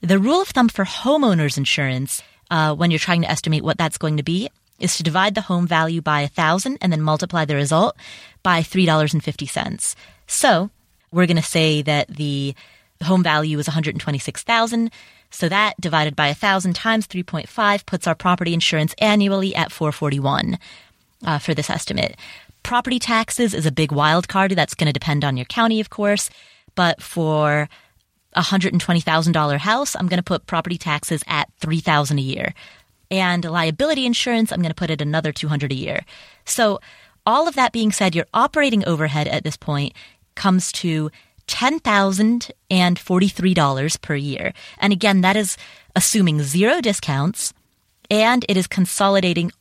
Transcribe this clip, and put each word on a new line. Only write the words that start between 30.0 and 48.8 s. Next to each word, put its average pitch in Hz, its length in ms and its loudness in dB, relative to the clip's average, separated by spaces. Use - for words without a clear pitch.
gonna 180 140 0
put - 240 -4
property 175 320 -4
taxes 151 480 -4
at 147 320 -2
three 160 220 -2
thousand 147 380 2
a 139 40 0
year. - 320 -6
And 180 340 0
liability 175 600 -2
insurance, 233 460 0
I'm 180 100 -2
gonna 165 120 -2
put 170 160 -4
it 156 100 -4
another 151 320 -2
two - 160 -6
hundred 143 240 -2
a 135 40 -2
year. - 280 -6
So 208 360 0
all 285 220 2
of 294 80 -4
that 254 160 2
being 220 180 0
said, 190 240 0
your 170 180 -2
operating 247 540 2
overhead 151 400 0
at 143 160 -4
this 151 140 -6
point 143 380 -4
comes 185 360 2
to 156 380 -2
ten - 320 0
thousand 208 720 2
and 180 260 4
forty-three 185 560 2
dollars 143 440 0
per - 180 -6
year. 143 380 -4
And 202 140 2
again, 190 300 4
that 190 140 4
is 214 200 -2
assuming 175 440 2
zero 185 400 2
discounts, 190 720 -2
and 226 400 2
it 196 80 2
is 185 120 0
consolidating 185 800 2